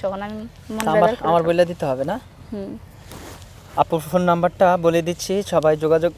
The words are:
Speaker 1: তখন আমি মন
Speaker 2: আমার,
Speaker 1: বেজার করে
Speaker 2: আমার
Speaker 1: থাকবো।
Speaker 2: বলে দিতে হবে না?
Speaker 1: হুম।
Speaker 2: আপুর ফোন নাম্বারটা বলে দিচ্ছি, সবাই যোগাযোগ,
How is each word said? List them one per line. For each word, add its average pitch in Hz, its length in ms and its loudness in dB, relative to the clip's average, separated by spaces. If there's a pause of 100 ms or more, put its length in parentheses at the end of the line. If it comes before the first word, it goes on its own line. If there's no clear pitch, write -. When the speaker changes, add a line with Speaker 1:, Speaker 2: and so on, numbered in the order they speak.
Speaker 1:
তখন 196 200 -6
আমি 208 120 -10
মন 220 540 -8
Speaker 2:
আমার, - 140 4
Speaker 1:
বেজার 220 140 4
করে - 140 -4
Speaker 2:
আমার 170 120 4
Speaker 1:
থাকবো। 170 120 2
Speaker 2:
বলে 175 120 4
দিতে 170 200 -6
হবে 135 180 -2
না? 196 160 -4 (340)
Speaker 1:
হুম। 202 240 -10 (1000)
Speaker 2:
আপুর 165 240 2
ফোন 156 220 -2
নাম্বারটা 175 560 2
বলে 165 240 2
দিচ্ছি, 175 420 -4
সবাই 156 340 2
যোগাযোগ, 160 400 2